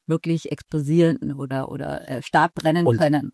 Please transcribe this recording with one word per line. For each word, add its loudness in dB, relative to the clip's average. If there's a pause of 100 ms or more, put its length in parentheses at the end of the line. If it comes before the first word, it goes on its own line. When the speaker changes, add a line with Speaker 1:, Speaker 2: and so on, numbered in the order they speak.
Speaker 1:
wirklich -2
explodieren 0
oder, -8
oder, -10
äh, -8
stark 2
brennen 2
Speaker 2:
Und, 4
Speaker 1:
können. 0